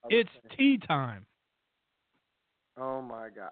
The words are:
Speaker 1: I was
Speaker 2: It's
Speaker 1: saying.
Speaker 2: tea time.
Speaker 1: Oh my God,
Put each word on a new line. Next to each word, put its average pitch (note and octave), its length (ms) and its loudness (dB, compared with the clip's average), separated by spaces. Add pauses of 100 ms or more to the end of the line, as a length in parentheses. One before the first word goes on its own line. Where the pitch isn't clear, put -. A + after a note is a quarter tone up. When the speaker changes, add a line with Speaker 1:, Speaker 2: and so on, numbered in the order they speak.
Speaker 1:
I A#2+ 40 -12
was A#2+ 120 2
Speaker 2:
It's A3 140 0
Speaker 1:
saying. - 240 -18 (220)
Speaker 2:
tea - 80 -12
time. A#2+ 380 -2 (1500)
Speaker 1:
Oh C3 240 -6
my A2+ 320 -12
God, G2 180 -14